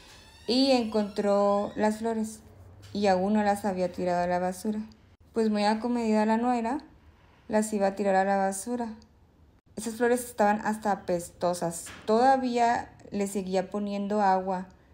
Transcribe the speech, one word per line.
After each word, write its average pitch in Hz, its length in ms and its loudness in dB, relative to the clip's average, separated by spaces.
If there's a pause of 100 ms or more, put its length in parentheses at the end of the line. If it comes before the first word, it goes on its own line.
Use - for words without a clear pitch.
(460)
y 262 240 2
encontró 208 1040 2
las 214 220 0
flores 220 400 -4 (560)
y 202 140 2
aún 190 260 2
no 214 80 4
las 208 240 0
había 185 260 -2
tirado 180 300 -2
a 175 40 0
la 180 120 0
basura. 185 420 -4 (540)
Pues 220 160 2
muy 208 140 0
acomedida 220 600 2
la 220 140 2
nuera, 240 400 -2 (680)
las 214 260 0
iba 196 140 2
a 196 80 -4
tirar 202 180 0
a 190 100 4
la 196 140 2
basura. 220 560 -4 (840)
Esas 220 200 -8
flores 240 280 2
estaban 208 400 2
hasta 214 260 -2
apestosas. 175 920 -4 (220)
Todavía 240 840 2 (220)
le 202 160 -2
seguía 185 440 -4
poniendo 202 520 -4
agua 190 460 0 (260)